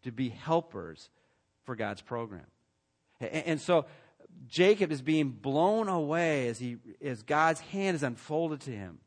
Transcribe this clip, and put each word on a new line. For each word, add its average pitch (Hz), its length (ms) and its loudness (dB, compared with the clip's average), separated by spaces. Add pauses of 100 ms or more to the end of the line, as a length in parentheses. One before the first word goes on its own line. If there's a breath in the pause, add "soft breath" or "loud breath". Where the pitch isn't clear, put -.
to 127 80 -8
be 127 160 -2
helpers 110 800 -4 (540)
for 127 100 -8
God's 104 280 -6
program. 110 440 -8 (760)
A-, 156 280 -4
and 156 120 0
so 170 260 4 (600 loud breath)
Jacob 180 460 4
is 135 100 -4
being 151 280 2
blown 160 580 2
away 156 580 0
as 117 140 -4
he, 123 160 -6 (260)
as 127 200 -6
God's 156 360 4
hand 196 380 -2
is 143 80 0
unfolded 151 560 -2
to 139 100 -12
him 95 360 -10